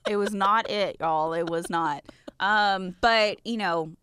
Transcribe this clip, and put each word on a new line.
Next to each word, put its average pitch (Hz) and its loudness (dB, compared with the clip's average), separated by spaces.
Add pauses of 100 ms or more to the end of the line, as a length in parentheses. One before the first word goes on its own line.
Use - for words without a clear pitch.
It 208 -2
was 202 -2
not 202 2
it, 196 -2
y'all. 160 0
It 170 -2
was 170 -4
not. 160 -2 (340)
Um, 196 0
but, 220 2
you 233 -4
know 170 -2 (100)